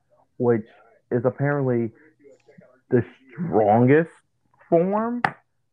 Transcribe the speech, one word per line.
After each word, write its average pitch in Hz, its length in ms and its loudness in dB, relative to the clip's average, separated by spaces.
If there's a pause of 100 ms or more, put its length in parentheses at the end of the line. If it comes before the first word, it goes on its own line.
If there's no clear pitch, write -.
(380)
which 120 280 -2 (460)
is 120 140 -2
apparently 131 680 -2 (960)
the 120 160 2 (260)
strongest 123 800 2 (580)
form, 214 540 -2 (520)